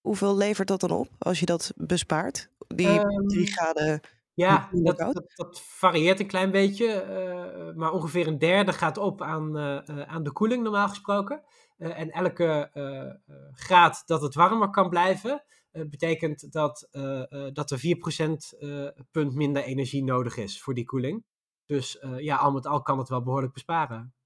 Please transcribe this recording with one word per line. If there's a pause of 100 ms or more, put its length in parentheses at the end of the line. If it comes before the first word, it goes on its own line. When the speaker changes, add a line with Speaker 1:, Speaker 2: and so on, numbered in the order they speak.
Speaker 1:
Hoeveel
levert
dat
dan
op (100)
als
je
dat
bespaart? (160)
Die
Speaker 2:
Ehm,
Speaker 1:
drie
graden (340)
Speaker 2:
ja,
Speaker 1:
minder
Speaker 2:
dat,
Speaker 1:
koud?
Speaker 2:
dat,
dat
varieert
een
klein
beetje,
eh,
maar
ongeveer
een
derde
gaat
op
aan,
eh,
eh,
aan
de
koeling
normaal
gesproken. (340)
Eh,
en
elke,
eh,
eh, (380)
graad
dat
het
warmer
kan
blijven, (260)
eh,
betekent
dat,
eh,
eh,
dat
er
vier
procent,
eh, (220)
punt
minder
energie
nodig
is
voor
die
koeling. (420)
Dus,
eh,
ja,
al
met
al
kan
het
wel
behoorlijk
besparen. (120)